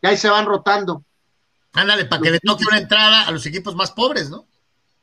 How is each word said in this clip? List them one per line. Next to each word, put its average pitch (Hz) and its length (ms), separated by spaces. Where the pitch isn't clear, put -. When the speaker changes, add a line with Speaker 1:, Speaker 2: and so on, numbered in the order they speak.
Speaker 1:
Que 185 80
ahí 202 80
se 214 120
van 208 180
rotando. 196 580
Speaker 2:
Ándale, 196 320
pa' 170 120
que 160 120
Speaker 1:
Los - 20
Speaker 2:
le 170 80
toque 208 220
Speaker 1:
equipos. 214 100
Speaker 2:
una 202 100
entrada 214 460
a - 20
los 160 160
equipos 175 300
más 185 160
pobres, 226 380
¿no? 220 160